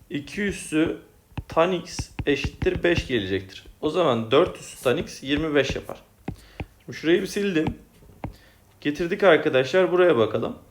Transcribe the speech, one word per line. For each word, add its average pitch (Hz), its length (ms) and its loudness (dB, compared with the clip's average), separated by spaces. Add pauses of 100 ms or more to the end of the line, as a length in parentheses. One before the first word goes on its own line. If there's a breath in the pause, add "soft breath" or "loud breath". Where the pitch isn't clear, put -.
(100)
İki 147 320 -8
üssü 156 540 -2 (520)
tan 175 240 2
x - 380 -8 (160)
eşittir - 560 -2
beş 170 240 2
gelecektir. 95 600 -4 (140)
O 151 100 -2
zaman 123 400 0
dört 151 280 4
üssü - 240 -18
tan 123 140 2
x - 260 -8
yirmi 147 320 -2
beş 135 200 2
yapar. - 280 -12 (840 loud breath)
Şimdi - 140 -14
şurayı 175 240 2
bir 190 40 -4
sildim. 185 400 -2 (1120 soft breath)
Getirdik 170 420 -4
arkadaşlar, 160 720 4
buraya 180 240 6
bakalım. 117 400 0 (140)